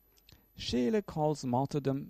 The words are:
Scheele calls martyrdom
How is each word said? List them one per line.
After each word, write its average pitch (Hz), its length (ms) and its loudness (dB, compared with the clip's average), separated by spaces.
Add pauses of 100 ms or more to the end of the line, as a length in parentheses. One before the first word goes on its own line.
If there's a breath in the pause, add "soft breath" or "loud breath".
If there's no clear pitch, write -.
(580 soft breath)
Scheele 226 480 0
calls 151 400 0
martyrdom 135 640 0